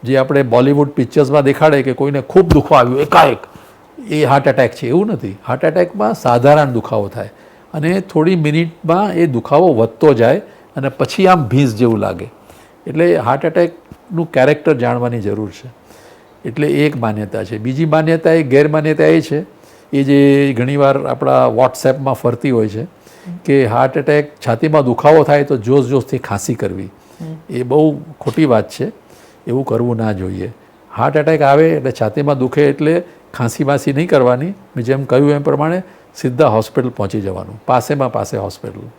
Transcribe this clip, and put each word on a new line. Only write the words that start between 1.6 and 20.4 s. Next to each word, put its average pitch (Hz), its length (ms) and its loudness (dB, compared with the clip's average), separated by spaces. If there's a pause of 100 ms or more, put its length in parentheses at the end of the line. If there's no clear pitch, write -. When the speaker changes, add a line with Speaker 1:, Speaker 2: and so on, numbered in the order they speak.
Speaker 1:
કે 127 120 -2
કોઈને 139 280 -2
ખૂબ 185 260 4
દુખો - 280 4
આવ્યો 123 240 4
એકાએક, 151 380 2 (720)
એ 151 140 0
હાર્ટ 139 240 2
એટેક 127 260 2
છે, - 140 -10
એવું 175 200 0
નથી. 107 300 -8 (100)
હાર્ટ 131 160 -4
એટેકમાં 180 500 -2
સાધારણ 135 580 2
દુખાવો 107 360 -4
થાય 104 240 -12 (420)
અને 165 280 -2
થોડી 180 340 0
મિનિટમાં 165 760 -2
એ 170 120 2
દુખાવો 147 480 2
વધતો 113 400 2
જાય 123 280 2 (340)
અને 139 140 -4
પછી 185 380 -2
આમ 170 200 4
ભીંસ 123 280 0
જેવું 113 240 2
લાગે. 95 320 -6 (560)
એટલે 165 300 2
હાર્ટ 131 280 -2
એટેકનું 170 880 -4
કેરેક્ટર 147 460 2
જાણવાની 120 440 -4
જરૂર 104 280 -6
છે. 123 200 -20 (800)
એટલે 147 180 -4
એ 147 200 0
એક 143 100 -4
માન્યતા 104 460 -6
છે. 107 140 -10
બીજી 131 280 -4
માન્યતા, 160 460 2
એ 165 120 2
ગેરમાન્યતા 151 640 2
એ 160 160 4
છે, 147 200 -4 (520)
એ 139 100 2
જે 139 540 4